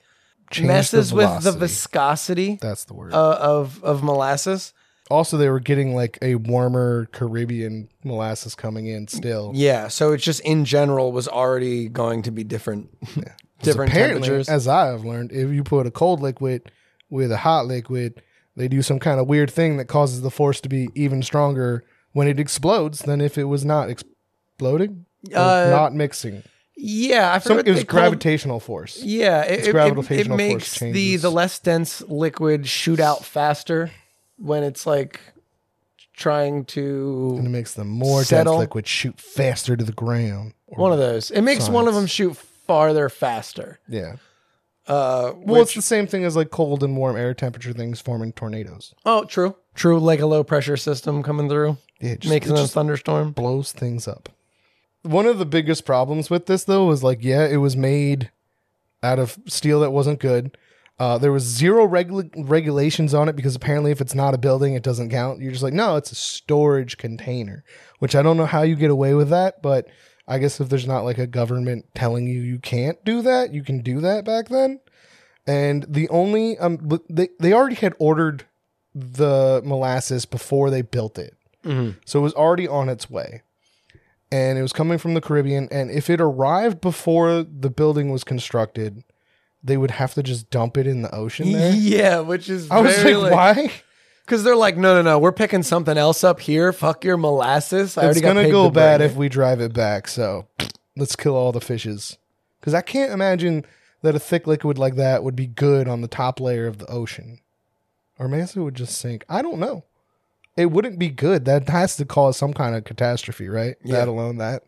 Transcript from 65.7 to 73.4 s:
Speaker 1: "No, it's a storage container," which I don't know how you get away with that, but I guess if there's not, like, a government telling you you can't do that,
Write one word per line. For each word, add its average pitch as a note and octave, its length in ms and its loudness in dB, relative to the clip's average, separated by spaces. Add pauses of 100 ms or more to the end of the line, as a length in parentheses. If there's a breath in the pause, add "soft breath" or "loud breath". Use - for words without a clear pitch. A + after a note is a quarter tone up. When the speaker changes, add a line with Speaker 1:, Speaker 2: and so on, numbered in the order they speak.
Speaker 1:
"No, F#3 240 0
it's - 140 -6
a - 40 -14
storage C#3+ 840 0
container," A#2 640 -10 (360 soft breath)
which C#3 160 0
I C#3 80 4
don't E3 140 4
know D#3+ 80 2
how D3+ 160 0
you D#3+ 160 2
get D3+ 120 2
away C#3 240 2
with D3 160 2
that, F#3 320 0
but C3+ 280 0 (380 soft breath)
I C3 120 -2
guess C#3 220 -2
if C3 80 -4
there's C3 180 -2
not, B2+ 160 -2
like, A#2+ 160 -4
a B2+ 80 -2
government B2 640 -4
telling A#2+ 340 -2
you B2 140 -4
you B2 180 -6
can't B2+ 460 -4
do A#3 180 0
that, B3+ 300 0